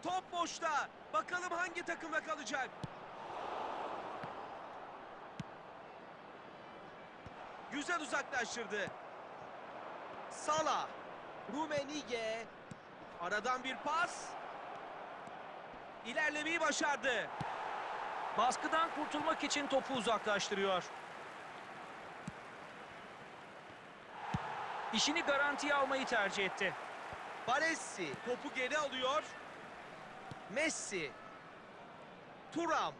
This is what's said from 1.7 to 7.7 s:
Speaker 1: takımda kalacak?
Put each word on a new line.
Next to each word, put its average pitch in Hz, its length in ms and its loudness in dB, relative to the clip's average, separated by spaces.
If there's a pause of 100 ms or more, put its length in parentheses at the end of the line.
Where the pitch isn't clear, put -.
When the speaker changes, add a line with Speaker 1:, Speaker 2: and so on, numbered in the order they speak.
Speaker 1:
takımda 320 380 0
kalacak? 277 460 0 (4000)